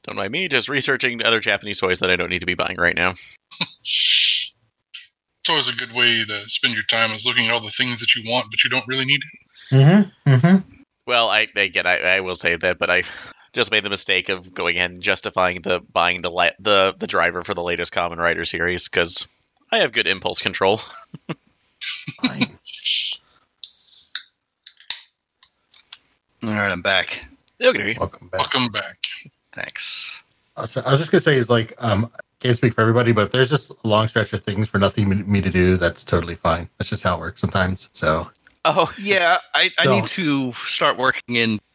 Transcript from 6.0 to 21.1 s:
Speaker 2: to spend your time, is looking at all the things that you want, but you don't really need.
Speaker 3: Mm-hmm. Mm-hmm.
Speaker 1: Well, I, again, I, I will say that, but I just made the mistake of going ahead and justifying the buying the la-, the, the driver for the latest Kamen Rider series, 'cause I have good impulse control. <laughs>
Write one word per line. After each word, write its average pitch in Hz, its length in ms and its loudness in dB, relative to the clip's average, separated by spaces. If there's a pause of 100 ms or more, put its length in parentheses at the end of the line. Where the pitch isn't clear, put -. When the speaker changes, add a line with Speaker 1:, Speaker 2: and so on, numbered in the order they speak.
Speaker 2:
to 104 160 -6 (100)
spend 123 240 0
your 107 100 -2
time, 113 280 0
is 110 120 -2
looking 120 220 0
at 113 60 0
all 117 100 -2
the 104 80 -10
things 123 300 -2
that 113 140 0
you 113 160 -6
want, 123 200 0
but - 120 0
you 127 80 0
don't 127 160 -2
really 131 200 -2
need. 143 140 0 (520)
Speaker 3:
Mm-hmm. 156 580 6
Mm-hmm. 170 420 4 (340)
Speaker 1:
Well, 117 240 2
I, 107 160 2 (100)
again, 92 300 0
I, 90 120 4
I 92 220 2
will 90 140 -4
say 85 220 0
that, 90 220 0
but 85 120 0
I 90 140 2 (500)
just 120 160 0
made 107 120 2
the 101 60 -6
mistake 95 400 -2
of 92 240 -6
going 87 240 -2
ahead 90 140 0
and 90 120 -16
justifying 92 600 -2
the 90 180 -2 (120)
buying 87 280 0
the 87 100 -4
la-, 87 200 2 (100)
the, 95 360 2
the 110 100 -8
driver 87 360 0
for 101 120 -6
the 87 80 -4
latest 87 300 -4
Kamen 85 260 -4
Rider 85 260 0
series, 87 440 -2
'cause - 380 -2 (460)
I 226 60 0
have 143 140 0
good 113 140 0
impulse 95 360 -2
control. 98 340 2
<laughs> - 1500 -14